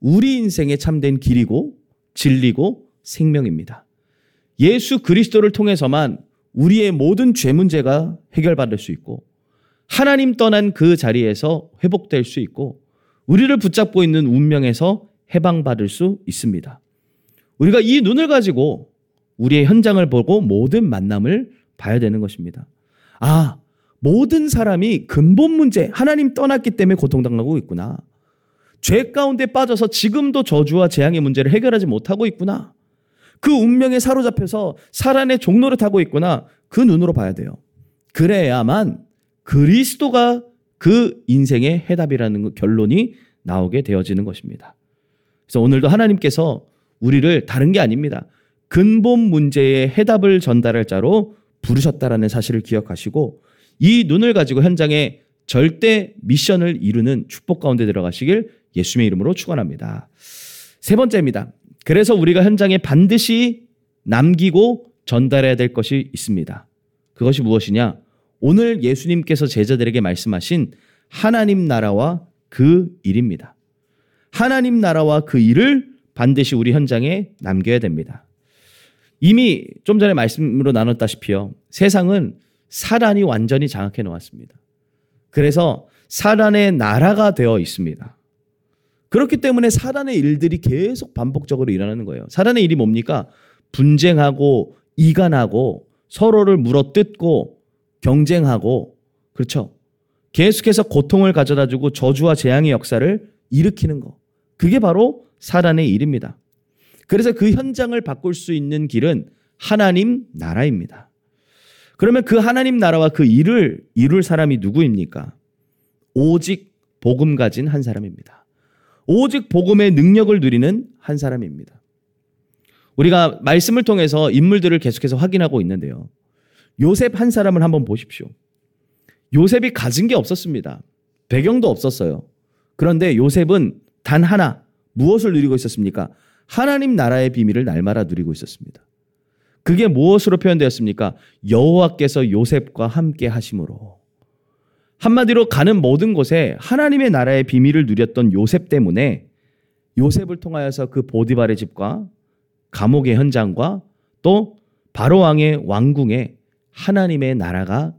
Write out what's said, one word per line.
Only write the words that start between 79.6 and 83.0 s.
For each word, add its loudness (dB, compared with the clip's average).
좀 2
전에 2
말씀으로 -2
나눴다시피요, -2
세상은 0
사단이 0